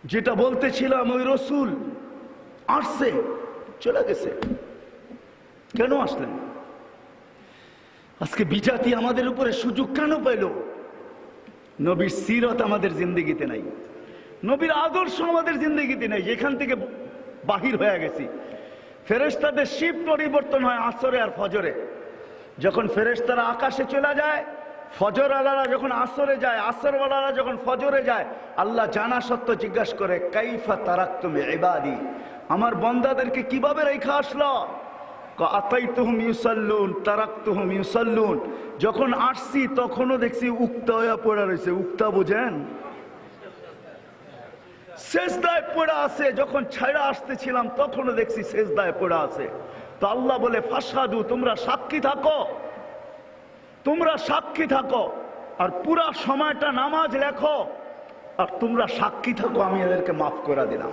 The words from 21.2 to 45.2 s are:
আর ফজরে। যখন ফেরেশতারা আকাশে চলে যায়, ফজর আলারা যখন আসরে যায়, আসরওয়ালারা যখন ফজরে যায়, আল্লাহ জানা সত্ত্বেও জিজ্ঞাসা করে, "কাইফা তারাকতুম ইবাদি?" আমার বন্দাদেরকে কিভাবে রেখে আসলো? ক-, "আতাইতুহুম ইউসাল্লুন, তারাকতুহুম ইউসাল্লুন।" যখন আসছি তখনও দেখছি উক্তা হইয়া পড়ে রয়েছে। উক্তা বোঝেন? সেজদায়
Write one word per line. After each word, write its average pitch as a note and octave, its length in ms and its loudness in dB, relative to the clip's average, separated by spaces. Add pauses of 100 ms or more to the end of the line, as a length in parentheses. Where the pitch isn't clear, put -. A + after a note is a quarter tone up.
আর A3 160 0
ফজরে। F#3 480 -2 (760)
যখন G3 280 2
ফেরেশতারা A#3 540 2
আকাশে C4 440 0
চলে C#4 300 2
যায়, D4 300 0 (520)
ফজর C4 340 4
আলারা C4+ 340 4
যখন C4 260 0
আসরে C4+ 460 2
যায়, A#3 200 2
আসরওয়ালারা C4+ 720 2
যখন C4 340 0
ফজরে C4 380 2
যায়, A3+ 220 2 (320)
আল্লাহ A3 300 2
জানা A#3 340 0
সত্ত্বেও A#3 340 0
জিজ্ঞাসা A3+ 400 0
করে, F3+ 380 0
"কাইফা G#3+ 420 0
তারাকতুম F3 600 0
ইবাদি?" C#3+ 580 2 (540)
আমার A3 260 2
বন্দাদেরকে B3 680 2
কিভাবে D4 400 2
রেখে C#4 280 2
আসলো? C#4 560 0 (720)
ক-, E3+ 60 0
"আতাইতুহুম A#3 800 2
ইউসাল্লুন, A3 680 2 (140)
তারাকতুহুম G#3 680 0
ইউসাল্লুন।" A3 680 2 (420)
যখন A3 340 2
আসছি B3+ 600 2
তখনও B3+ 420 2
দেখছি A#3+ 320 0
উক্তা A#3 440 2
হইয়া A3+ 240 2
পড়ে G#3+ 280 2
রয়েছে। F3+ 260 0
উক্তা F#3+ 380 0
বোঝেন? G3+ 440 2 (2500)
সেজদায় E4+ 640 0 (140)